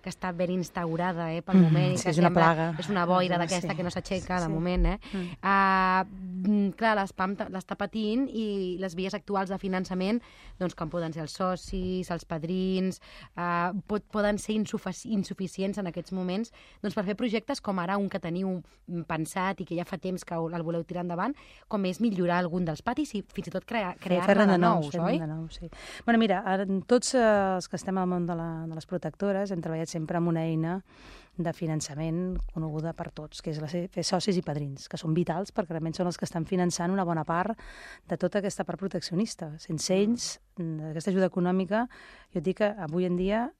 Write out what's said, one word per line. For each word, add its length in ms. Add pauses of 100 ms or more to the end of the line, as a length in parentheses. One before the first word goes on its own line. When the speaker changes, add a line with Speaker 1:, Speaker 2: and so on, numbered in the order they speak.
Speaker 1:
que 80
està 240
ben 180
instaurada, 800
eh, 80
pel 160
Speaker 2:
Mhm, 80
Speaker 1:
moment, 280
i 40
Speaker 2:
sí, 80
Speaker 1:
que 60
Speaker 2:
és 80
una 100
Speaker 1:
sembla, 120 (140)
Speaker 2:
plaga. 240
Speaker 1:
és 100
una 160
boira 300
Speaker 2:
Sí, 60
Speaker 1:
d'aquesta 300
Speaker 2:
sí. 40
Speaker 1:
que 80
no 80
s'aixeca 480
de 60
Speaker 2:
Sí. 80
Speaker 1:
moment, 320
eh? 140 (120)
Speaker 2:
Mm. 60 (260)
Speaker 1:
Ah, 640
mm, 680
clar, 180
l'espam 400
ta-, 140
l'està 260
patint 560
i 480
les 160
vies 180
actuals 360
de 80
finançament, 640 (360)
doncs, 180
com 140
poden 220
ser 120
els 100
socis, 760
els 140
padrins, 760 (340)
eh, 360 (140)
pot, 240
poden 280
ser 180
insufici-, 560
insuficients 680
en 100
aquests 260
moments, 400 (280)
doncs, 140
per 80
fer 140
projectes 420
com 200
ara 180
un 120
que 100
teniu, 420 (260)
mm, 160
pensat 380 (200)
i 40
que 100
ja 100
fa 120
temps 260
que 120
el 280
voleu 200
tirar 180
endavant, 340 (320)
com 180
és 140
millorar 380
algun 260
dels 200
patis 320
i 80
fins 240
i 40
tot 140
crear, 320
Speaker 2:
Fer, 120
Speaker 1:
crear-ne 180
Speaker 2:
fer-ne 180
Speaker 1:
de 60
Speaker 2:
de 80
nous, 160 (100)
Speaker 1:
nous, 60
Speaker 2:
fer-ne 160
Speaker 1:
oi? 120
Speaker 2:
de 80
nous, 280
sí. 140 (360)
Bueno, 140
mira, 260
ara, 200 (200)
tots, 300
eh, 400
els 120
que 80
estem 220
al 100
món 200
de 80
la, 320
de 80
les 100
protectores 680
hem 100
treballat 260
sempre 300
amb 100
una 180
eina 380 (540)
de 160
finançament 840 (160)
coneguda 400
per 180
tots, 300
que 80
és 100
la 80
C-, 200
fer 160
socis 340
i 60
padrins, 440
que 100
són 160
vitals 380
perquè 180
realment 260
són 120
els 100
que 80
estan 200
finançant 460
una 140
bona 180
part 340 (500)
de 100
tota 220
aquesta 240
part 140
proteccionista. 800
Sense 380
Speaker 1:
Mm. 20
Speaker 2:
ells, 420 (180)
mm, 340
aquesta 180
ajuda 220
econòmica, 560 (440)
jo 80
et 40
dic 140
que 80 (120)
avui 280
en 120
dia 420